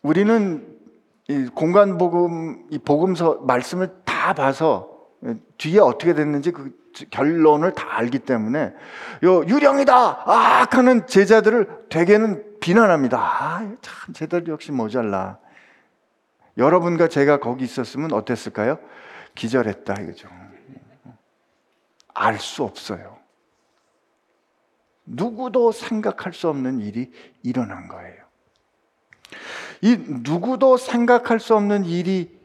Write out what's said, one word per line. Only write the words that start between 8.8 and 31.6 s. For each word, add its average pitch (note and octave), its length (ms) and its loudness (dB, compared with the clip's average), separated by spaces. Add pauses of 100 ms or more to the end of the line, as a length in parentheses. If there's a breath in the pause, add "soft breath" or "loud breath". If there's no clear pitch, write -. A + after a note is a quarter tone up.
요 F3 220 6
"유령이다! C4+ 840 4
으악!" - 500 4
하는 B3 300 4
제자들을 G#3+ 840 2
되게는 G3 680 2
비난합니다. E3 580 2
"아, E3 420 -4 (220)
참, - 320 -18
제자들 E3 380 -6
역시 D3+ 200 -10
모자라." G#2+ 680 -4 (1200 soft breath)
여러분과 E3+ 500 2
제가 C#3+ 320 2
거기 B2+ 240 -6
있었으면 B2+ 500 -8
어땠을까요? A2 640 -4 (560 loud breath)
기절했다 G#2+ 680 -4
이거죠. F2 260 -16 (1900)
알 - 240 -2
수 - 260 -8
없어요. - 540 -10 (1900)
누구도 A3+ 680 0
생각할 G#3+ 640 -6
수 - 160 -4
없는 C3 300 -4
일이 G#2+ 320 -8 (300 soft breath)
일어난 A#2+ 460 -6
거예요. - 340 -20 (1600 loud breath)
이 A3 160 4 (260)
누구도 A#3 540 2
생각할 A#3+ 600 2
수 A3 160 2
없는 G3+ 300 0